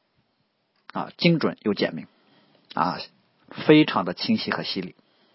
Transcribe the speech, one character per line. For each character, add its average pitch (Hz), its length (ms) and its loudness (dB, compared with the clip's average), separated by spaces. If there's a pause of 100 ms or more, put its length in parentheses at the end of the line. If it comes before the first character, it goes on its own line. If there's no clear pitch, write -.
(920)
啊， - 240 -8
精 170 220 2
准 92 220 -2
又 104 120 0
简 98 220 -4
明， 76 100 -12 (720)
啊， 80 240 -2 (500)
非 151 340 6
常 101 220 0
的 87 80 -4
清 - 240 -2
晰 107 140 -4
和 87 100 -4
犀 - 180 -6
利， 87 160 -12 (400)